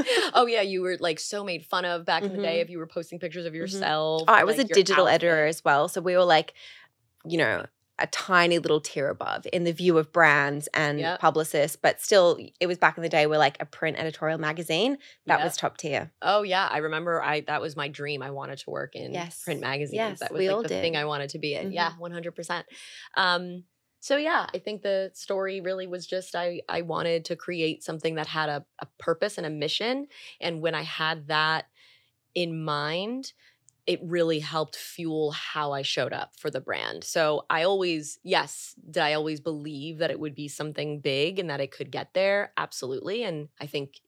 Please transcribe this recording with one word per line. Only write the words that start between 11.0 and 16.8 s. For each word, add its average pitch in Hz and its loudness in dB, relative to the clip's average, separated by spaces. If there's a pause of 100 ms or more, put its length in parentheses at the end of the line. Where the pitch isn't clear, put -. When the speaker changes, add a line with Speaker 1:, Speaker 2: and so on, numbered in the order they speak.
Speaker 1:
Yep. 165 -2
Speaker 2:
publicists. 156 2
But - 2
still, 175 6 (220)
it 180 2
was 175 -2
back 156 4
in 170 -8
the 165 -2
day 156 6
where, 156 2
like, 147 4
a 151 -6
print - -4
editorial 160 -2
magazine, 165 0 (280)
that 170 6
Speaker 1:
Yep. - 0
Speaker 2:
was 175 -2
top - -2
tier. 147 -4 (100)
Speaker 1:
Oh, 202 4
yeah. 190 0
I 131 -2
remember 160 -2